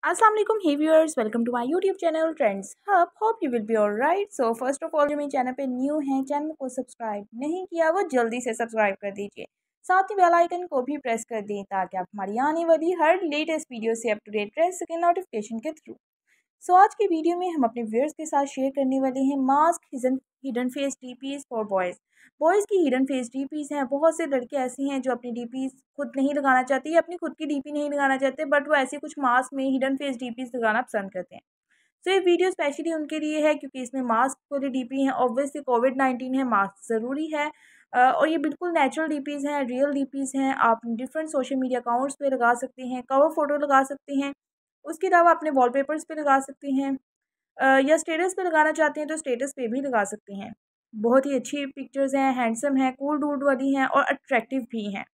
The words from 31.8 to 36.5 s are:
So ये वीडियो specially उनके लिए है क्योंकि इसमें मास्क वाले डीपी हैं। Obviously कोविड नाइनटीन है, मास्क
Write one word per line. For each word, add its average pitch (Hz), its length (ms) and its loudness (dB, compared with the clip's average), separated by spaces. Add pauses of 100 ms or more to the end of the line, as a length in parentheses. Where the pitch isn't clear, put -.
So 359 80 0
ये 381 80 4
वीडियो 359 320 4
specially 320 440 -2
उनके 311 240 -4
लिए 302 280 0
है 302 80 4
क्योंकि 269 260 -12
इसमें 262 200 -6
मास्क 220 360 2 (140)
वाले 277 180 -2
डीपी 262 340 -2
हैं। 269 100 2
Obviously 269 500 -2
कोविड 254 340 2
नाइनटीन 262 380 0
है, 269 80 2
मास्क 208 500 -2